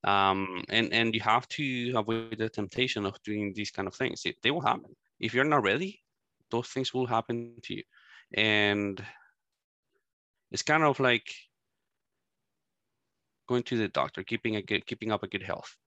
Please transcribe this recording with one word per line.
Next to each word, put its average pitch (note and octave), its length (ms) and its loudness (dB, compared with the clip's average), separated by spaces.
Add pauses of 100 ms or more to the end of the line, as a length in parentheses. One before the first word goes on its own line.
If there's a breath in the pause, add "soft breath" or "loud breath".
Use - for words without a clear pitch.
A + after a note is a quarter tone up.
Um, F#2+ 640 2
and, A2 240 2
and A2+ 220 2
you A2 80 0
have A2+ 280 2
to B2+ 460 -4
avoid A2+ 420 -2
the A2 120 -2
temptation G#2+ 560 -2
of G2 160 -4
doing G#2 320 -4
these G#2 160 -6
kind G2 180 -6
of - 60 -10
things. - 320 -4
It, - 160 -4
they A#2 80 4
will E3+ 100 -2
happen. - 340 -2 (240)
If A2 140 -4
you're B2+ 120 4
not D3 180 4
ready, C#3 400 0 (480)
those A#2+ 180 -2
things C3 240 -4
will B2+ 140 -2
happen A#2 560 -2
to - 120 -8
you. - 80 -10 (520 loud breath)
And G#2 680 2 (1500 loud breath)
it's - 120 -6
kind D#3 200 4
of C#3+ 180 4
like B2 320 2 (2250)
going B2 140 4
to A#2+ 160 -2
the G#2+ 100 2
doctor, C#2+ 340 -2
keeping A2 340 -4
a G2+ 60 -2
good, G2+ 240 -2
keeping A2 240 -6
up G#2 120 0
a G2 60 -8
good G2 140 -6
health. - 320 -8 (120)